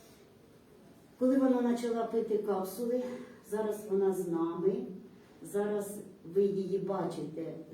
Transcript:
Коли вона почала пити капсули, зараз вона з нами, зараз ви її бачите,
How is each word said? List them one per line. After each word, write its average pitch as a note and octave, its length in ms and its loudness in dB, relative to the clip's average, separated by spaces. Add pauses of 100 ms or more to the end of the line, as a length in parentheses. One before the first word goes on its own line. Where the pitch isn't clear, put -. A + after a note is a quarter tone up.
(1200)
Коли C4 200 6
вона B3 340 4
почала A#3 320 0
пити A3 340 0
капсули, A#3 640 0 (480)
зараз G#3 400 -2
вона F#3+ 220 4
з F3 160 -2
нами, E3+ 460 0 (800)
зараз G#3 460 -2 (360)
ви G3 80 6
її F#3+ 360 2
бачите, E3 760 -4 (200)